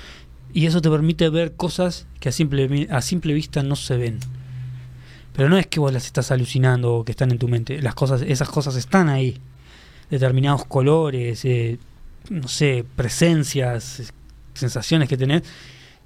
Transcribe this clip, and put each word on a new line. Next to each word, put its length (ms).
Y 140
eso 140
te 100
permite 380
ver 260
cosas 520
que 120
a 20
simple 360
mi-, 220
a 120
simple 320
vista 280
no 140
se 200
ven. 220
Pero 160
no 100
es 100
que 100
vos 140
las 140
estás 260
alucinando 640
o 100
que 80
están 180
en 80
tu 80
mente. 360
Las 120
cosas, 280
esas 260
cosas 280
están 320
ahí. 300
Determinados 560
colores, 800
eh, 340
no 180
sé, 360
presencias, 1040
eh, 40
sensaciones 540
que 80
tenés, 260